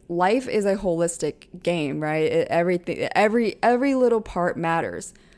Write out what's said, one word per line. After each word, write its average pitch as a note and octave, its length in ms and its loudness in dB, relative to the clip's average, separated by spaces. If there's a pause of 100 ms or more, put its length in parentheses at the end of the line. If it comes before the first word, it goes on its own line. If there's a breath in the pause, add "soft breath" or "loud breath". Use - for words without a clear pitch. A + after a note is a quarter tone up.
life G3 400 0
is G#3+ 160 0
a G3 120 2
holistic E3+ 840 -4
game, D3+ 380 -2
right? D#3 320 0
It, E3 160 2
everything, F3 640 0
every, G#3+ 480 2
every B3 320 2
little A#3 280 2
part - 340 -2
matters, D#3+ 560 -4 (240 soft breath)